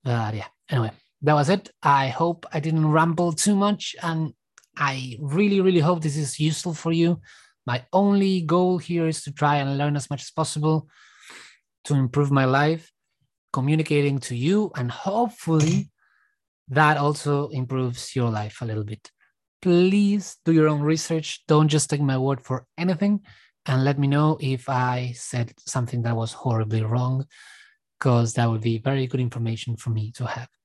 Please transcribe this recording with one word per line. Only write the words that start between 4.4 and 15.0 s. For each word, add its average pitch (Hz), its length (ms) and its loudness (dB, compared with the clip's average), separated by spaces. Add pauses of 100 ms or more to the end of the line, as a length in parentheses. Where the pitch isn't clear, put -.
I 131 460 -6
really, 190 400 2
really 185 180 4
hope 165 220 2
this 151 160 -2
is 147 220 -6
useful 156 340 -2
for 165 180 -4
you. 165 300 2 (440)
My 123 280 -4
only 196 480 4
goal 180 360 2
here 170 300 -2
is 156 160 -4
to 143 80 -10
try 147 260 0
and 139 200 -2
learn 147 180 0
as 139 140 -6
much 139 140 -8
as - 80 -18
possible 156 580 0 (960)
to 147 100 -2
improve 135 340 0
my 139 140 4
life, 147 480 0 (640)
communicating 143 680 0
to 123 160 -8
you, 185 400 0
and 123 160 -4
hopefully 196 1000 0 (800)